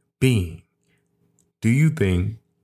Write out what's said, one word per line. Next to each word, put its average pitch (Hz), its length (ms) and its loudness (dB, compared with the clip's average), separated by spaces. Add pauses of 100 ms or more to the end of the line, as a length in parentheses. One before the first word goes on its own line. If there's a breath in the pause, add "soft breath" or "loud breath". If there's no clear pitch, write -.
(200)
being, 95 440 -2 (960)
do 113 80 0
you 147 220 2
think 98 460 -2 (260)